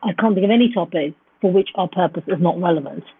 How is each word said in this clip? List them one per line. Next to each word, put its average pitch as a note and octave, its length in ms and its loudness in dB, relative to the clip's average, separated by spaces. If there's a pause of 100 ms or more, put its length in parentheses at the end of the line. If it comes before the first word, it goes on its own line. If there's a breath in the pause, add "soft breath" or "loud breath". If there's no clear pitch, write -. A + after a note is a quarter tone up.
I G#3 100 -2
can't G#3+ 220 2
think F#3 100 2
of G3+ 60 4
any A#3+ 200 4
topic E3 440 -4 (260)
for G3 100 2
which F#3+ 260 2
our F3+ 120 -2
purpose F3 380 -2
is F3 120 -4
not E3+ 220 0
relevant. E3 440 -2 (160)